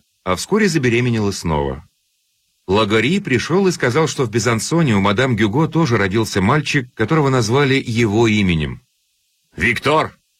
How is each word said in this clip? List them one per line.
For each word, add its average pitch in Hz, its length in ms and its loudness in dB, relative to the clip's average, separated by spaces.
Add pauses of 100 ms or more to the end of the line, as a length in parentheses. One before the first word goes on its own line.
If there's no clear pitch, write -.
(240)
а 92 120 -2
вскоре 208 320 0
забеременела 120 640 0
снова. 73 580 -4 (800)
Лагори 110 520 2
пришёл 180 480 0
и 180 40 2
сказал, 143 360 0
что 127 180 -4
в 101 60 -6
Безансоне 117 640 0
у 98 40 2
мадам 107 360 0
Гюго 113 320 0
тоже 156 280 0
родился 101 460 0
мальчик, 131 540 0
которого 139 340 0
назвали 131 460 2
его 117 520 0
именем. 85 540 0 (720)
«Виктор! 120 640 -2 (220)